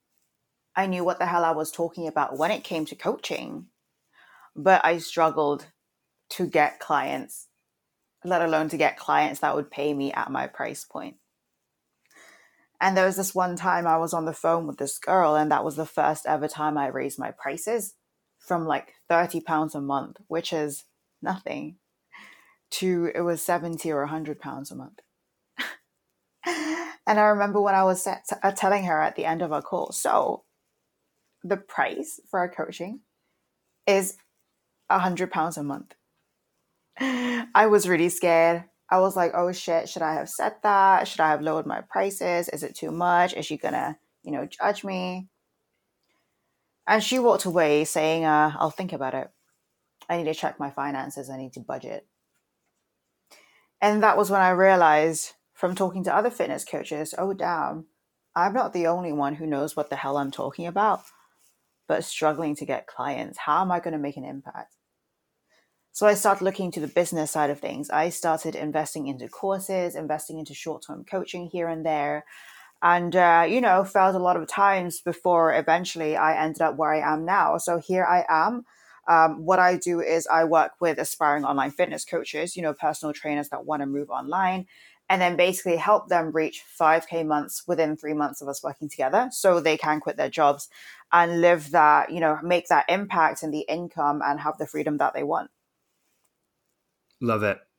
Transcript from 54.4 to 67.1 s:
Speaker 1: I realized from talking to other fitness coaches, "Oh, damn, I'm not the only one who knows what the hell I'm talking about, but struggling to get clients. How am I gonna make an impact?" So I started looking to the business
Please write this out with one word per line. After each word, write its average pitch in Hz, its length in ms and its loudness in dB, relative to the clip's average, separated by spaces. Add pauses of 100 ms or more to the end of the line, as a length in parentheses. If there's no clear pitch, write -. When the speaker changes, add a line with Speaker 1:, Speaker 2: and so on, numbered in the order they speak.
Speaker 1:
I 185 100 6
realized 165 840 6 (180)
from 185 220 -2
talking 185 300 -2
to 190 100 0
other 214 160 2
fitness - 340 -6
coaches, 151 540 -8
"Oh, 196 140 -2
damn, 160 540 -4 (480)
I'm 180 180 2
not 170 200 -2
the 170 140 0
only 175 260 -2
one 147 240 -2
who 160 100 -8
knows 147 300 -4
what 147 140 -4
the 143 60 -6
hell 139 200 -4
I'm 139 140 -4
talking 170 360 -8
about, 202 360 0 (840)
but 156 180 0
struggling 151 520 -2
to 143 100 -10
get 139 200 -6
clients. 127 520 -8
How 151 240 0
am 190 100 -2
I 170 80 0
gonna 160 180 -6
make 143 180 -6
an 131 80 -12
impact?" 139 520 -14 (1160)
So - 140 2
I 208 80 6
started 196 300 2
looking 185 280 -2
to - 80 -6
the 151 60 -4
business 160 460 -2